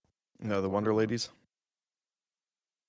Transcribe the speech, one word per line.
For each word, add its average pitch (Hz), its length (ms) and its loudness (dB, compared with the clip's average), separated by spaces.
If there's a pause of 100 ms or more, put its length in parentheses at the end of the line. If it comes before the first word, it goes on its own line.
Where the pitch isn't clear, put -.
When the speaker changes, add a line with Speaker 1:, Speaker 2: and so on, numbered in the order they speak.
(400)
Speaker 1:
No, 101 200 0
the 95 80 0
Speaker 2:
Wonder - 0 -
Speaker 1:
Wonder 107 240 2
Speaker 2:
Woman. 110 160 2
Speaker 1:
Ladies? 117 220 -4 (1600)